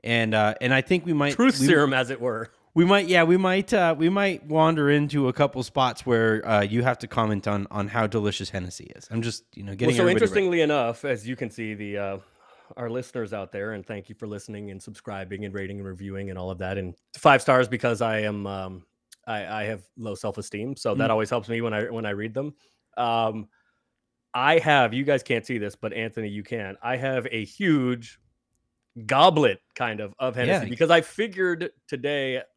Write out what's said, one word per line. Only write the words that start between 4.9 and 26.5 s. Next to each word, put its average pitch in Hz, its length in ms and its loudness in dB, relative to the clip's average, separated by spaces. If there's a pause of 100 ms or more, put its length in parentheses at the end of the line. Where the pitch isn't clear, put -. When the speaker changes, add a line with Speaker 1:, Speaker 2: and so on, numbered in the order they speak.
Speaker 1:
a 127 60 2
couple 139 320 0
spots 127 420 0
where, 113 400 4
uh, 107 140 4
you 110 240 0
have 127 140 0
to 110 100 -12
comment 107 400 -2
on, 101 240 -2
on 101 160 -4
how 110 180 0
delicious 104 440 -4
Hennessy 90 440 -12
is. - 160 -20
I'm 113 100 -4
just, 113 220 -6 (140)
you 101 80 -16
know, 98 80 -12
getting 98 160 0
Speaker 2:
Well, - 80 4
so - 60 4
Speaker 1:
everybody - 40 6
ready. 175 60 4
Speaker 2:
interestingly 190 480 2
enough, 143 440 2
as 117 220 -4
you 127 80 -6
can 120 160 -8
see, 107 240 -10
the, 101 240 -8
uh, 98 200 -6 (580)
our 120 120 -8
listeners 117 440 -6
out 98 180 -10
there, 104 220 -8
and 98 120 -10
thank 101 240 -12
you 104 60 -18
for 113 140 -14
listening 104 420 -12
and 95 100 -14
subscribing 101 640 -12
and 98 80 -10
rating 98 260 -8
and 98 100 -12
reviewing 98 420 -10
and 92 80 -10
all 92 140 -8
of 90 60 -10
that, 95 200 -4
and 92 160 -8 (220)
five 139 260 6
stars 127 240 4
because 117 340 -2
I 110 200 2
am, 104 260 -4
um, 95 400 -10 (400)
I, 107 200 -6
I 107 180 -6
have 104 180 -8 (140)
low 110 180 -10
self-esteem, 107 600 -8
so 110 180 -2
that 113 140 0
Speaker 1:
Mm. 110 40 2
Speaker 2:
always 110 180 0
helps 117 180 -4
me 117 140 -4
when 113 120 -4
I, 110 160 -4
when 113 160 -6
I 104 40 -4
read 104 220 -6
them. 143 220 -8 (420)
Um, 113 520 -2 (840)
I 147 280 4
have, 139 340 4
you 131 80 -2
guys 139 220 0
can't 113 200 -2
see 123 140 -4
this, 104 160 -6
but 107 180 -8
Anthony, 110 360 -6
you 101 160 -8
can. 101 360 -8